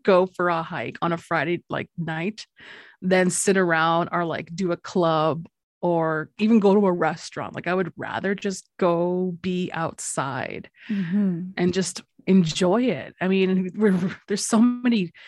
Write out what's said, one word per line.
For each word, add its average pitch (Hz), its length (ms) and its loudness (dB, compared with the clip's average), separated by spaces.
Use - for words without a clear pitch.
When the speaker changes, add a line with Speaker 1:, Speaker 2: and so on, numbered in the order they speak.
Speaker 1:
go 185 240 6
for 180 240 -2
a 165 120 -2
hike 135 380 -8
on 170 120 0
a 165 60 -4
Friday, 165 520 -4
like, 147 260 -6
night 165 500 -6
than 185 300 2
sit 190 260 2
around 165 560 2
or, 170 140 -2
like, 160 280 -8
do 175 180 -2
a 170 40 -4
club 160 680 0
or 160 480 -2
even 220 200 4
go 196 160 6
to 208 140 4
a 180 40 2
restaurant. 160 640 -4
Like, - 140 -8
I 180 60 -2
would 180 220 -2
rather 127 380 -4
just 196 340 -8
go 180 600 0
be 180 320 -4
outside - 960 -6
Speaker 2:
Mm-hmm. 185 680 -2
Speaker 1:
and 180 160 2
just - 300 -4
enjoy 185 600 4
it. 147 340 -4
I 180 80 -2
mean, 185 480 2
we're, 202 200 4
there's 202 180 -4
so 220 160 2
many 247 520 2